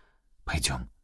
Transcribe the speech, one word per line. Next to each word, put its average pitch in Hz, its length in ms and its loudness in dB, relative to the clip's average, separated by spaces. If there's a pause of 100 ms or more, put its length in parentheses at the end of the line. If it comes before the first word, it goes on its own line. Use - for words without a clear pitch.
(440)
«Пойдём». 69 440 0 (160)